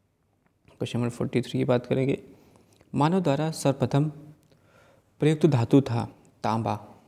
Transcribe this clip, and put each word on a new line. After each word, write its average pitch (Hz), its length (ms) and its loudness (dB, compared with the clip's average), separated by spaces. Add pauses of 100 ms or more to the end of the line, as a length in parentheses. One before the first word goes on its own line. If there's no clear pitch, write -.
(680)
क्वेश्चन - 320 -6
नंबर 120 100 -2
फ़ोर्टी 123 320 -2
थ्री - 180 -6
की 131 60 0
बात 123 200 0
करेंगे, 131 380 -2 (720)
मानव 160 240 2
द्वारा 156 320 0
सर्वप्रथम 139 580 0 (1120)
प्रयुक्त 156 260 2
धातु 135 360 4
था 117 340 -6 (280)
तांबा। 110 320 -2 (320)